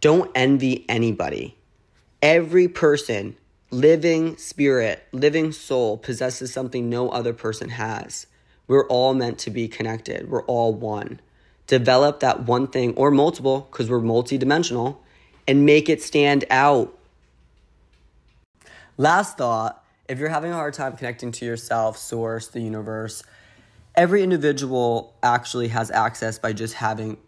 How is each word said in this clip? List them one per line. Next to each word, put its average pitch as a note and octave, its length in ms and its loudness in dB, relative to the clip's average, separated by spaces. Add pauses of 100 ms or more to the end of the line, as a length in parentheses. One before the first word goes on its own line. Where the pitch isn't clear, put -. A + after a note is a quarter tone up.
Don't E3 340 4
envy C3 540 2
anybody. G#2 680 -4 (640)
Every E3 480 4
person, C#3+ 680 0 (340)
living D#3+ 680 2
spirit, C3 760 -2
living D3+ 400 0
soul, B2 440 -2
possesses B2 560 -8
something B2 380 -6
no A#2+ 200 -2
other A#2+ 220 -4
person A2+ 380 -8
has. A2+ 560 -10 (400)
We're C#3 220 4
all B2+ 260 2
meant A#2+ 260 -2
to - 100 -10
be A2+ 180 -4
connected. A2 640 -8
We're B2 140 -4
all A#2 300 0
one. G#2+ 460 -8 (460)
Develop C3 540 4
that B2+ 240 0
one B2 220 2
thing B2 280 -2
or C#3+ 160 4
multiple, C#3 600 2
'cause A#2 180 -4
we're A#2+ 120 0
multidimensional, B2+ 960 -2 (520)
and C#3+ 160 6
make D3+ 240 6
it D#3 140 0
stand C#3+ 480 2
out. C3+ 460 4 (2000)
Last E3+ 400 2
thought, A2+ 460 -2 (260)
if C3 100 -8
you're D3+ 100 -4
having D#3+ 240 -4
a E3+ 40 -6
hard D3 180 -6
time C3+ 220 -8
connecting A#2+ 360 -10
to A#2 120 -12
yourself, A#2 520 -4
source, A2+ 500 -6
the - 140 -10
universe, A2 640 -8 (720)
every F3+ 280 4
individual C3+ 1000 0
actually A#2+ 460 0
has A2+ 220 -4
access A2+ 480 -2
by A2+ 140 -4
just G#2+ 220 -8
having A2 420 -6 (120)